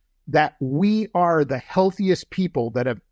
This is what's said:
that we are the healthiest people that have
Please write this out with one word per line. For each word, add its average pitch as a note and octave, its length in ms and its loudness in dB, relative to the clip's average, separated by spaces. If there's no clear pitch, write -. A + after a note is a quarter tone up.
that D3+ 340 0
we G3 540 0
are E3+ 300 2
the C3 140 -4
healthiest F#3+ 720 0
people C3+ 400 -2
that B2 160 -2
have A#2+ 140 -4